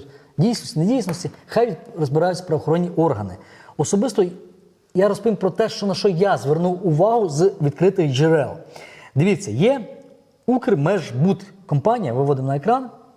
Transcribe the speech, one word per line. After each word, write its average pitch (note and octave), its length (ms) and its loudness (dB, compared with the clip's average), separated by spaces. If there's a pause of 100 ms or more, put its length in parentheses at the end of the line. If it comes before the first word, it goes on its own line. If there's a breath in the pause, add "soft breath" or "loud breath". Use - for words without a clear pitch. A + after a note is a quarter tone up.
(380 loud breath)
дійсності, G3 420 0
недійсності. F3+ 500 -2 (180 loud breath)
Хай A3 300 0 (220)
розбираються D#3+ 440 0
правоохоронні D#3+ 520 -2
органи. G#2+ 420 -2 (400 loud breath)
Особисто G3+ 480 0 (680)
я F#3+ 140 2
розповім G3+ 280 0
про F#3 140 -2
те, A#2 200 0
що, - 160 -8
на F#3+ 100 -2
що - 140 0
я F3+ 280 2
звернув F3 500 0
увагу G3 420 4
з E3 220 2 (100)
відкритих E3 500 2
джерел. C3+ 400 2 (640 loud breath)
Дивіться, D#3+ 360 2
є G#3 360 0 (580)
"Укрмежбуд" F#3 1000 0 (200)
компанія, D#3 480 0
виводимо C3+ 340 0
на C#3 80 -2
екран. A#3 340 -2 (280)